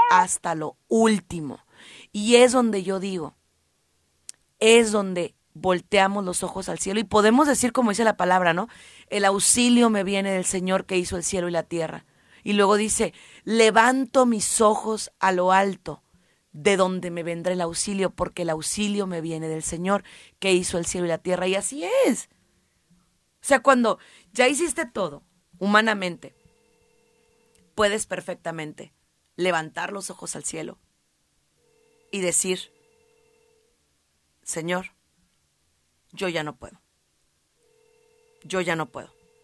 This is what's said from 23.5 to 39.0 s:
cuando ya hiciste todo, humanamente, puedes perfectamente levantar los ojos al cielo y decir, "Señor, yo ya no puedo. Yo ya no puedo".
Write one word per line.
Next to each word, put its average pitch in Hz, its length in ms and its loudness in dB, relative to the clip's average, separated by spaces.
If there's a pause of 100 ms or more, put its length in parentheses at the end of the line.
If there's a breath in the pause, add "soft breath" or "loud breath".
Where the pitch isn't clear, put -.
cuando 240 360 4 (340 soft breath)
ya 247 160 2
hiciste 311 360 -2
todo, 165 380 -8 (360)
humanamente, 202 760 0 (1400)
puedes 208 320 0
perfectamente 165 840 -10 (440)
levantar 170 560 -4
los 196 180 -12
ojos - 260 -14
al 147 80 -14
cielo - 340 -10 (1300)
y 202 100 -8
decir, 185 500 -2 (1700)
"Señor, 180 500 -6 (1160)
yo 180 180 -8
ya 160 140 -4
no 151 140 -10
puedo. - 260 -20 (1600)
Yo 175 160 -4
ya 170 160 -2
no 151 140 -6
puedo". - 240 -16 (280)